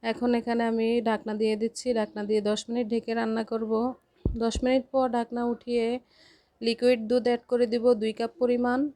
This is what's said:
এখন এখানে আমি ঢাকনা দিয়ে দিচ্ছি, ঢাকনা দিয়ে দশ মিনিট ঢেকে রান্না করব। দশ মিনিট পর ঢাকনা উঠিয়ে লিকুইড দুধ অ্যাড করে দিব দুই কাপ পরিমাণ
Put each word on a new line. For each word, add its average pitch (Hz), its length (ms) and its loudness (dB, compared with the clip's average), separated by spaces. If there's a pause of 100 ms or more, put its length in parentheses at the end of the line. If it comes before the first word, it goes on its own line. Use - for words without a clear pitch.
এখন 226 320 -2
এখানে 233 280 0
আমি 226 240 0 (140)
ঢাকনা 220 340 -2
দিয়ে 214 200 2
দিচ্ছি, 220 380 -4
ঢাকনা 214 300 -2
দিয়ে 214 180 0
দশ 208 240 0
মিনিট 240 240 -2
ঢেকে 226 240 -2
রান্না 226 300 -2
করব। 220 300 -4 (520)
দশ 226 360 0
মিনিট 254 300 2
পর 262 180 2
ঢাকনা 240 360 -2
উঠিয়ে 240 400 -2 (760)
লিকুইড 233 460 2
দুধ 240 200 2
অ্যাড 240 200 2
করে 247 200 2
দিব 226 260 0
দুই 220 200 0
কাপ 226 240 -4
পরিমাণ 247 420 2 (160)